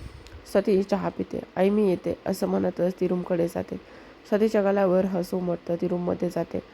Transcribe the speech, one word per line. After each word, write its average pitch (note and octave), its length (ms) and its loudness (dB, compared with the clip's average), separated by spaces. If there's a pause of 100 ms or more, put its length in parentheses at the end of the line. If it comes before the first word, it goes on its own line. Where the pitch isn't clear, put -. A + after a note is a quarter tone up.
(520)
स्वाती G3 300 4
चहा F#3 260 -2
पिते. - 320 -6 (160)
"आई, F#3+ 140 4
मी G#3 180 2
येते," E3+ 380 -2
असं F#3+ 220 -2
म्हणतच F#3 520 0
ती F3+ 80 0
रूमकडे F3 400 0
जाते. F3+ 280 -6 (520)
स्वातीच्या G#3+ 340 2
गालावर G3 420 4
हसू F#3 320 -2
उमटतं. F3 380 -2
ती F3 140 -2
रूममध्ये F3+ 400 -2
जाते. E3+ 300 -4 (160)